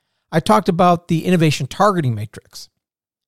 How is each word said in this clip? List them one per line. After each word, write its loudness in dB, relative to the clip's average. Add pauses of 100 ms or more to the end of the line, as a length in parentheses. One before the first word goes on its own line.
(320)
I 0
talked 2
about 2
the -2
innovation 0
targeting 0
matrix. -14 (600)